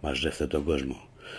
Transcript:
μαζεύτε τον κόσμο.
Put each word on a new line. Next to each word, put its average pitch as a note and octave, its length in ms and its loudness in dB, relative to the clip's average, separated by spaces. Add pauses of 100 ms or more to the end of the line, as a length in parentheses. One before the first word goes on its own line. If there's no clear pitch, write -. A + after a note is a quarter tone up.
μαζεύτε D2 460 0
τον D2 160 2
κόσμο. C2+ 440 0 (300)